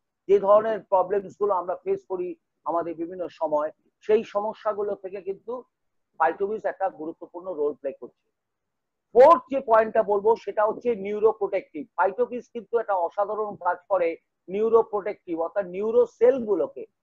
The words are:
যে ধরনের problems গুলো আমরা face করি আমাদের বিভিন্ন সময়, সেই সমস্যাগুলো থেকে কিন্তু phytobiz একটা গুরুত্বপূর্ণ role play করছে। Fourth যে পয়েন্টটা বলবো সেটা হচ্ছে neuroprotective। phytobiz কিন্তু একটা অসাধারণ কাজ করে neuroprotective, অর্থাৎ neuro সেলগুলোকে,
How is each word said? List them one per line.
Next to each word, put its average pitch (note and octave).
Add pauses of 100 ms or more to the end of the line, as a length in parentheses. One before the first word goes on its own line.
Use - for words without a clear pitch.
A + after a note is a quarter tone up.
(280)
যে G3
ধরনের G#3+ (120)
problems F#3
গুলো G3+
আমরা F3
face F#3+
করি F3+ (300)
আমাদের E3
বিভিন্ন E3+
সময়, D3+ (300)
সেই G#3+
সমস্যাগুলো G#3
থেকে F#3+
কিন্তু G#3 (540)
phytobiz G3
একটা F#3+
গুরুত্বপূর্ণ E3+
role D3
play C3+
করছে। - (840)
Fourth D4
যে C4+
পয়েন্টটা A3
বলবো G3+
সেটা G#3
হচ্ছে A#3
neuroprotective। G3+ (120)
phytobiz G#3+
কিন্তু A#3
একটা G#3+
অসাধারণ G3+
কাজ F3 (100)
করে F3 (320)
neuroprotective, G#3
অর্থাৎ F3+
neuro A3
সেলগুলোকে, A3 (160)